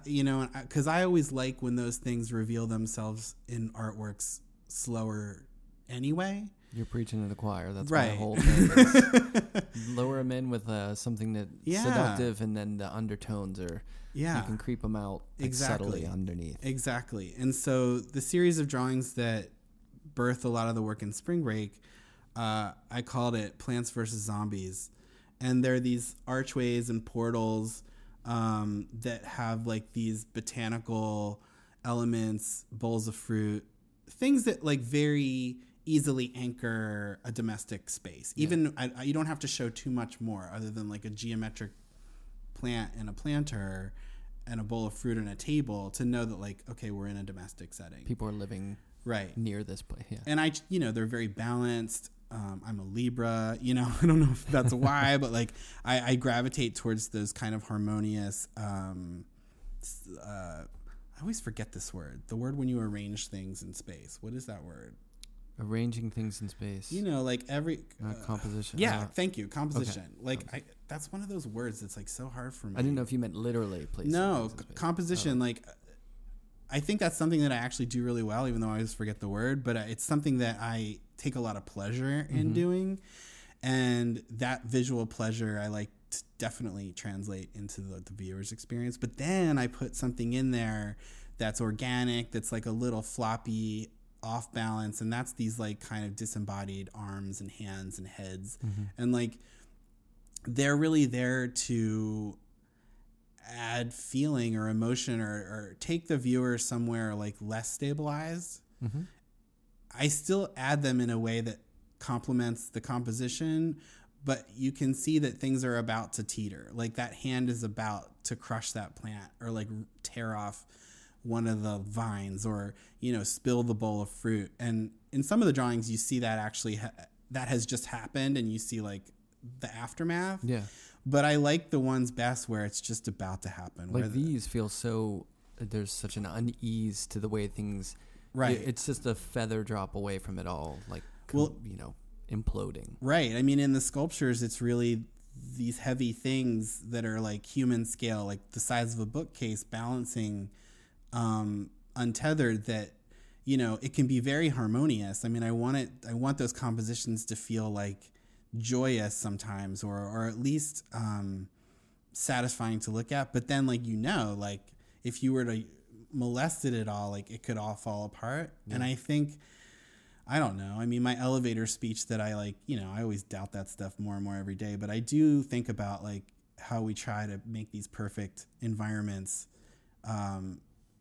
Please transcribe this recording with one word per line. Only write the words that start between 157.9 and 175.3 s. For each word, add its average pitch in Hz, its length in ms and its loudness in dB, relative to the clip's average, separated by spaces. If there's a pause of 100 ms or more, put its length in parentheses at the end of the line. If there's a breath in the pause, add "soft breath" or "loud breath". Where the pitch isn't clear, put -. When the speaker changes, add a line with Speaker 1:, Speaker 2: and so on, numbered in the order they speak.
Speaker 1:
joyous 120 580 2
sometimes, 101 680 -4
or, 101 140 -2
or 107 300 -2
at 110 120 -4
least, 147 440 0 (100)
um, 98 540 -2 (640 soft breath)
satisfying 120 680 0
to 113 100 -4
look 113 200 -2
at. 139 220 0
But 123 140 0
then, 139 200 4
like, 120 180 2
you 113 120 0
know, 113 400 2
like, 101 240 -4 (420 soft breath)
if 123 200 -4
you 131 100 4
were 127 120 4
to 113 180 0 (480)
molest 127 540 0
it 127 100 4
at 110 120 0
all, 104 240 -2
like, 101 200 -6
it 113 120 -12
could 113 140 -2
all 107 180 -2
fall 104 300 -4
apart. 135 480 -6 (160)
And 127 140 -2
Speaker 2:
Yeah. 127 60 0
Speaker 1:
I 131 60 0
think, 147 420 0 (920 loud breath)
I 131 120 0
don't 113 180 2
know. 98 220 -6
I 117 60 -2
mean, 120 180 2
my 123 140 4
elevator 123 480 2
speech 110 420 -4
that 110 140 0
I, 107 140 -2
like, 104 200 -4 (120)
you 131 120 -2
know, 95 160 -6
I 110 60 -2
always 104 220 -2
doubt 98 300 -8
that 98 160 -6
stuff - 300 -8
more 104 160 -4
and 98 80 -4
more 98 120 -4
every 98 200 -4
day, 104 200 -4
but 104 160 -4
I 110 80 0
do 147 440 6